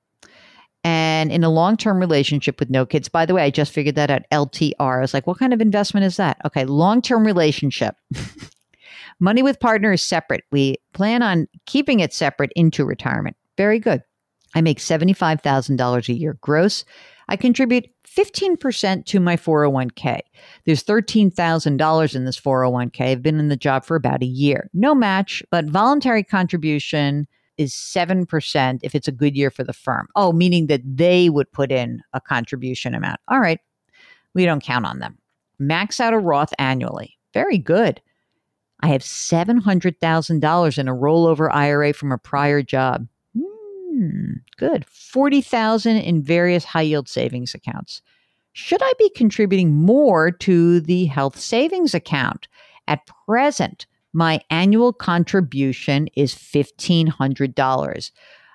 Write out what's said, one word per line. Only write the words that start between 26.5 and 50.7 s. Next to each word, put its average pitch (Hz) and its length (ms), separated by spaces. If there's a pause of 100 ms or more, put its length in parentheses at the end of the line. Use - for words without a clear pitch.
is 143 160
seven 180 520
percent 131 580
if - 120
it's 143 120
a 139 60
good 139 240
year 139 120
for 127 140
the 123 80
firm. - 460
Oh, 185 160
meaning 175 340
that 139 160
they 175 460
would 147 240
put 135 180
in 120 400
a 135 80
contribution 127 760
amount. - 360
All 262 100
right. 170 220 (720)
We 180 100
don't 160 180
count 123 240
on 64 140
them. 58 180 (400)
Max 165 440
out 226 120
a 226 60
Roth 156 400
annually. 131 580 (160)
Very 311 240
good. 170 440 (800)
I 156 80
have 135 140
seven 180 540
hundred 185 440
thousand 160 400
dollars 160 360
in 131 120
a 127 40
rollover 156 580
I 143 200
R 147 140
A 147 80
from 143 180
a 127 60
prior 143 440
job. 127 460 (260)
Hmm, 370 1000 (240)
good. 285 280
Forty 277 560
thousand 226 580
in 170 220
various 170 440
high - 160
yield 151 260
savings 123 480
accounts. - 460 (500)
Should - 320
I 523 160
be 427 120
contributing 196 640
more 175 560
to 175 520